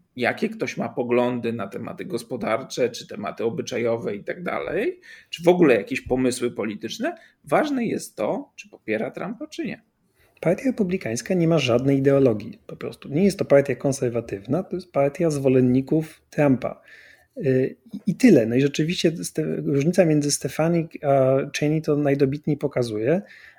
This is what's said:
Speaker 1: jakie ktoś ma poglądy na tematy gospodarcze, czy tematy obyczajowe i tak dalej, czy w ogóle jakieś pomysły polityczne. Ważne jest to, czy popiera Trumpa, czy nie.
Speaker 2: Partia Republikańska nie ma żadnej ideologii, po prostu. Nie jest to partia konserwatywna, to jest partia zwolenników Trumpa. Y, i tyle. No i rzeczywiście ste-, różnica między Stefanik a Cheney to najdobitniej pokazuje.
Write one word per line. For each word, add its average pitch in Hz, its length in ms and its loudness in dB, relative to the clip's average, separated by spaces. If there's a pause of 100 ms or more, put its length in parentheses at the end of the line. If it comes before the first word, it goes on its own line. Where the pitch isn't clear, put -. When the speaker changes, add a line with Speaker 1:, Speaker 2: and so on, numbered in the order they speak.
(160)
Speaker 1:
jakie 123 340 -2
ktoś - 280 -8
ma 131 120 -4
poglądy 120 640 0
na 101 140 -6
tematy 101 380 -12
gospodarcze, 117 840 -4
czy - 180 -16
tematy 104 380 -8
obyczajowe 117 720 -4
i 101 80 -12
tak - 200 -8
dalej, 240 560 -4 (300)
czy 165 140 -14
w 170 40 4
ogóle 175 280 6
jakieś 107 260 -2
pomysły 123 500 0
polityczne. 113 640 -8 (280)
Ważne 240 420 0
jest - 300 -6
to, 180 400 -4
czy - 140 -20
popiera - 420 -6
Trumpa, 247 360 -10
czy 330 180 -10
nie. - 240 -12 (520)
Speaker 2:
Partia 180 240 0
Republikańska 185 680 -2
nie 170 140 2
ma 165 120 4
żadnej 131 380 2
ideologii, 135 720 2
po 160 80 -14
prostu. - 340 -12
Nie 151 140 0
jest 196 160 2
to - 60 0
partia 139 300 4
konserwatywna, 123 880 -2
to 190 120 -10
jest - 160 -10
partia 143 380 0
zwolenników 135 1000 2
Trumpa. - 520 2 (560)
Y, 131 380 2 (320)
i 175 80 0
tyle. 160 300 6
No 117 100 0
i 131 60 4
rzeczywiście 160 500 0 (120)
ste-, 156 420 -4
różnica 156 400 2
między 147 260 2
Stefanik 160 720 -2
a 135 340 4 (220)
Cheney 151 220 0
to 151 140 0
najdobitniej 143 600 0
pokazuje. 123 640 -2 (380)